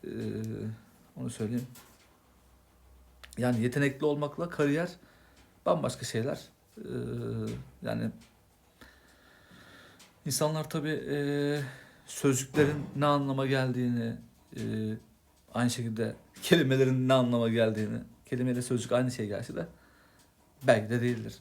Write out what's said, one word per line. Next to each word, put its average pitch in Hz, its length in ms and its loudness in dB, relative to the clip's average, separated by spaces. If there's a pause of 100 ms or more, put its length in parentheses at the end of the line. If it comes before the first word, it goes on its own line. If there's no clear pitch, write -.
e, - 60 -8 (1080)
onu 123 120 -6
söyleyeyim. 120 380 -4 (1700)
Yani 120 240 2
yetenekli 139 440 0
olmakla 147 440 -2
kariyer 156 400 0 (760)
bambaşka 143 400 0
şeyler. 120 360 -4 (360)
E, - 120 -14 (920)
yani 57 300 -4 (2250)
insanlar 151 440 0
tabii, 151 400 -2
e, 143 80 -2 (880)
sözcüklerin 143 800 2 (100)
ne 143 100 2
anlama 139 400 2
geldiğini, 123 720 0 (420)
e, - 40 -8 (920)
aynı 117 160 2
şekilde 113 460 -2 (280)
kelimelerin 131 640 6
ne 131 60 8
anlama 120 360 4
geldiğini, 110 500 2 (260)
kelimeyle 123 360 0
sözcük 120 300 -2
aynı 123 200 2
şey 110 160 -6
gerçi 101 280 -6
de 175 120 -6 (960)
belki 110 260 4
de 120 120 0
değildir. 113 400 -4